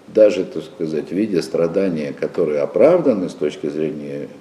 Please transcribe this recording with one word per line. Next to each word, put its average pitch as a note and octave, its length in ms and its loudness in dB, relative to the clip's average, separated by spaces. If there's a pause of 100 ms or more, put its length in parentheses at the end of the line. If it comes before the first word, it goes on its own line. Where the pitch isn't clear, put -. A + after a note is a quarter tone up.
даже, G2 360 4
так E2 200 -8
сказать, D#2 480 -6
видя F#2+ 300 0
страдания, E2 680 -2
которые D2+ 500 -2
оправданы B2 680 4
с - 40 -14
точки D2+ 340 -4
зрения D2 600 -6 (140)